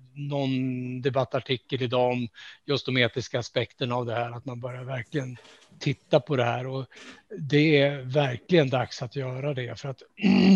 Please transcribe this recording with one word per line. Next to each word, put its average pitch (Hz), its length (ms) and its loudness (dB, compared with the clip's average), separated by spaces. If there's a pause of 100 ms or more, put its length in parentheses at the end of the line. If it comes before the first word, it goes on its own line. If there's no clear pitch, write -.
(180)
någon 131 840 -2
debattartikel 131 800 -2
idag 127 300 2
om 123 160 -2 (380)
just 143 200 -2
de 127 100 -2
etiska 123 420 0
aspekterna 120 560 -4
av 123 120 -4
det 113 80 -6
här, 120 220 -4
att 120 80 -14
man 123 160 -10
börjar 127 240 -10
verkligen 127 520 -8 (420)
titta - 420 0
på 143 160 -2
det 123 80 2
här, 120 220 -2
och 131 200 -8 (520)
det 147 420 4
är 143 220 2
verkligen 131 680 2
dags 123 320 -4
att 131 140 -10
göra 131 380 -6
det, 120 260 -8
för 143 80 -10
att 131 140 -12 (540)